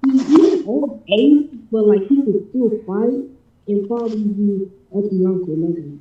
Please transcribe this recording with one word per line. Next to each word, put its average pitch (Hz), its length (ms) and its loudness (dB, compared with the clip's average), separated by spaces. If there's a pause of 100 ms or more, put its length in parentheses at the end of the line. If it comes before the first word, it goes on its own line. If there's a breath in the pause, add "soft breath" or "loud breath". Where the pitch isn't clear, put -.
he, 262 140 4
he's 311 480 4
old 269 420 -4
age, 285 400 4 (220)
but, 220 160 0
like, 208 220 2
he 277 140 2
could 208 280 -2
still 247 200 0 (160)
fight 233 380 -4 (440)
and 202 200 -2
probably 220 360 -4
be 202 460 -2 (260)
at 202 80 -2
the 196 120 -4
Yonko 185 320 0
level. 160 520 -6